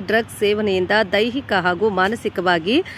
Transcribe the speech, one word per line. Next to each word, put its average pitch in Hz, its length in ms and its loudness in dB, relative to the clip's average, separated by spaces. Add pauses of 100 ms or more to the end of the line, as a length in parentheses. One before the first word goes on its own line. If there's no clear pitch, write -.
ಡ್ರಗ್ಸ್ 214 380 -2
ಸೇವನೆಯಿಂದ 202 560 0 (180)
ದೈಹಿಕ 226 400 0
ಹಾಗೂ 180 380 0
ಮಾನಸಿಕವಾಗಿ 185 840 0 (220)